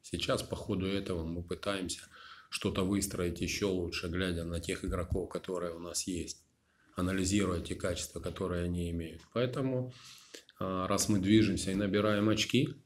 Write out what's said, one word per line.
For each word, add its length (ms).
Сейчас 400
по 140
ходу 320
этого 360
мы 200
пытаемся 580
что-то 320
выстроить 580
ещё 300
лучше, 380
глядя 340
на 160
тех 240
игроков, 460
которые 440
у 60
нас 280
есть, 360
анализируя 680
те 140
качества, 440
которые 460
они 260
имеют. 300
Поэтому, 600
а, 280
раз 220
мы 100
движемся 520
и 40
набираем 520
очки 480